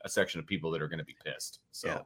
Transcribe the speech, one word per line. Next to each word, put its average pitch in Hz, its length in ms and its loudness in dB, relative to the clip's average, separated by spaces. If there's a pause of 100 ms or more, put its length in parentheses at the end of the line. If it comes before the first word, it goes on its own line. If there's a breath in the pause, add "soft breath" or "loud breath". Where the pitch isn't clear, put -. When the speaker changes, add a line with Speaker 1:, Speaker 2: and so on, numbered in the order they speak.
Speaker 1:
a 95 40 -4
section 90 300 4
of 76 60 -4
people 82 260 0
that 80 100 2
are 76 60 0
gonna 78 160 -2
be - 220 -14
pissed. - 340 -6 (120)
So - 160 -6
Speaker 2:
Yeah. - 180 0